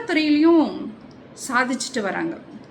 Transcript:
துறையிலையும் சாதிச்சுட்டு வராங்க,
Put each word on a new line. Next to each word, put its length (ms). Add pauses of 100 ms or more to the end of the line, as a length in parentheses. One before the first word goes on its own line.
துறையிலையும் 880 (540)
சாதிச்சுட்டு 520
வராங்க, 380 (320)